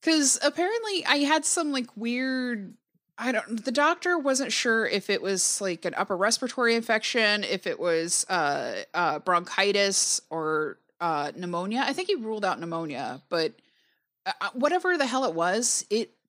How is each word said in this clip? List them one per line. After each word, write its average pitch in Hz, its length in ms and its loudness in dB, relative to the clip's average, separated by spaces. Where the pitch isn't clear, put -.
'cause 311 400 4
apparently 392 640 0
I 285 120 4
had 302 260 2
some, 311 260 0
like, 254 160 -4
weird, 240 800 -4
I 240 140 -4
don't, 226 340 -4
the 262 60 -2
doctor 339 480 2
wasn't 269 340 0
sure 226 320 2
if - 240 -2
it 196 120 2
was, 185 380 0
like, 185 260 -4
an 175 100 -2
upper 196 200 -2
respiratory 233 600 2
infection, 220 680 2
if - 220 -4
it 170 140 -4
was, 170 500 0
uh, 143 540 0
uh, 156 260 0
bronchitis 196 1080 2
or, 156 480 -2
uh, 151 340 -2
pneumonia. 180 500 -4
I 277 80 0
think 370 160 -4
he 403 60 2
ruled 220 300 -4
out 180 140 0
pneumonia, 147 680 -6
but, 160 240 0
uh, 190 140 -2
uh, 196 140 -4
whatever 349 440 2
the 277 100 2
hell 262 180 0
it 165 80 0
was, 185 560 0
it 220 220 0